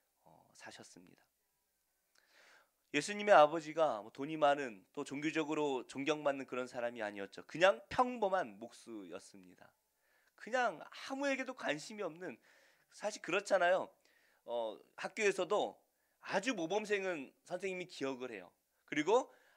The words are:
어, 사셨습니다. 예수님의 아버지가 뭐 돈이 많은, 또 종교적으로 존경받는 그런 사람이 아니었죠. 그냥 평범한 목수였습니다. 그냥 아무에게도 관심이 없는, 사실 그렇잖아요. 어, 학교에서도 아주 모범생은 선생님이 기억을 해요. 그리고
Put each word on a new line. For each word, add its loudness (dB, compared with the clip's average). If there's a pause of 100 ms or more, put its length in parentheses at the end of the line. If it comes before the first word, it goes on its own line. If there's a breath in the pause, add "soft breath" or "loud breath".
(240)
어, -20
사셨습니다. -20 (1700 soft breath)
예수님의 4
아버지가 6
뭐 -14
돈이 -6
많은, 2
또 -6
종교적으로 -2
존경받는 -2
그런 -4
사람이 -6
아니었죠. -8
그냥 6 (100)
평범한 0
목수였습니다. -14 (640 soft breath)
그냥 -2 (280)
아무에게도 -2
관심이 -6
없는, -8 (520 soft breath)
사실 -8
그렇잖아요. 2 (580 soft breath)
어, -4 (160)
학교에서도 0 (420)
아주 -2
모범생은 -2 (120)
선생님이 -6
기억을 -6
해요. -12 (340)
그리고 2 (260 loud breath)